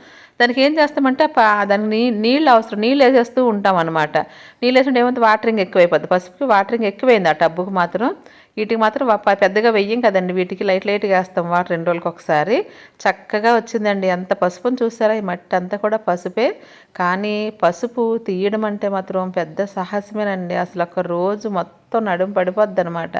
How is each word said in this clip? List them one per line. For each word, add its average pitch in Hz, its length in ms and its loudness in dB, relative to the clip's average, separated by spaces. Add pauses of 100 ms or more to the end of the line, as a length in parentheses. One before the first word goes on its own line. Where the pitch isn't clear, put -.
(420)
దానికి 247 200 2
ఏం 302 160 2
చేస్తామంటే, 285 460 2
ఆ 302 40 4
పా-, 214 360 2
దానికి 202 260 0
నీ-, 220 320 0
నీళ్ళు 269 300 2
అవసరం, 220 300 2
నీళ్ళు 269 220 2
వేసేస్తూ 254 420 4
ఉంటాం 202 300 0
అనమాట. 160 420 0 (460)
నీళ్ళు 254 160 4
వేసుకుంటే 262 200 2
ఏమైతే 247 220 0
వాటరింగ్ 220 380 2
ఎక్కువైపోద్ది, 175 480 2
పసుపుకి - 360 -2
వాటరింగ్ 226 420 0
ఎక్కువైంది 202 440 2
ఆ - 20 6
టబ్బుకి 175 400 0
మాత్రం. 190 440 -2 (420)
వీటికి 220 240 -2
మాత్రం 220 260 0
వా-, 220 80 4
ప-, 202 260 2
పెద్దగా 208 280 2
వెయ్యం 220 320 0
కదండి, 190 320 2
వీటికి 185 300 -4
లైట్ 196 240 0
లైట్గా 202 300 0
వేస్తాం 180 320 -2
వాటర్ 180 220 0
రెండు 165 140 -4
రోజులకి 170 220 -2
ఒకసారి. 175 580 0 (340)
చక్కగా 214 560 0
వచ్చిందండి, 208 520 -2
ఎంత 185 260 -2
పసుపుని 190 500 -2
చూసారా, 226 300 0
ఈ 220 80 -4
మట్టి 180 340 -6
అంతా 185 220 -4
కూడా 214 200 -2
పసుపే. 214 580 -2 (420)
కానీ 208 560 -2 (100)
పసుపు 226 540 -2
తీయడం 208 480 -2
అంటే 208 240 -4
మాత్రం 190 400 -4
పెద్ద 170 340 -4
సాహసమేనండి. 196 920 -6
అసలు 175 280 -4
ఒక 175 160 -6
రోజు 185 480 -2
మొత్తం 202 580 -4
నడుము 190 280 -2
పడిపోద్ది 185 480 0
అనమాట. 170 380 -6